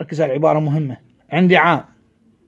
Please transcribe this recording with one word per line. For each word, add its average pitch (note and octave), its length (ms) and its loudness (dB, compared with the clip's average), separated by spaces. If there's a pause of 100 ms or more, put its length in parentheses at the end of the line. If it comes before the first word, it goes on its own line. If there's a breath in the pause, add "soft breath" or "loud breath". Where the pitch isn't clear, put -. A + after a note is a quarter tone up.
ركز D3+ 200 -6
على D3 100 -2
العبارة D3+ 280 0
مهمة، D3 380 -4 (340)
عندي F3+ 260 2
عام، D#3 280 2 (640)